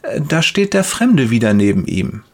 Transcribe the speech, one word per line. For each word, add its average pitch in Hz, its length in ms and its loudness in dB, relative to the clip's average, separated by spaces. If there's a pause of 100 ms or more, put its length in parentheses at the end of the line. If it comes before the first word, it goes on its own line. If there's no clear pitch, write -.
äh, 156 180 -6
da 160 220 -2
steht 202 320 -2
der 190 100 2
Fremde 185 460 2
wieder 113 240 2
neben 101 320 2
ihm. 92 480 -6